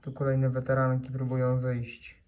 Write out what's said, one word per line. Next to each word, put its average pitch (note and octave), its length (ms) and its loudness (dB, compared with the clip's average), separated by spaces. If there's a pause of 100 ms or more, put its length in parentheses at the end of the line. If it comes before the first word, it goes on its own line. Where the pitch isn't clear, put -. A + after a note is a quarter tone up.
Tu C#3 100 -8
kolejne C3+ 380 2
weteranki C3 640 0
próbują B2+ 480 0
wyjść. B2 680 -6